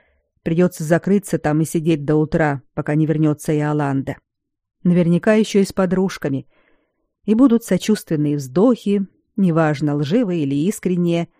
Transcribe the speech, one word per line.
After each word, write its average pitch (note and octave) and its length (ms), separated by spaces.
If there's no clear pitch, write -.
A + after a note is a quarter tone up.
Придётся E3+ 420
закрыться E3+ 540
там D3+ 220
и D#3+ 60
сидеть D#3 400
до D3+ 100
утра, D3+ 460
пока D3+ 220
не D#3 100
вернётся D#3 500
Иоланда. D3 640
Наверняка F3 520
ещё G#3+ 260
и G3 40
с - 80
подружками. F3+ 760
И G3+ 80
будут A#3 280
сочувственные D#3+ 760
вздохи, G3 720
неважно, D#3 600
лживые F3 480
или C#3 100
искренние. E3+ 760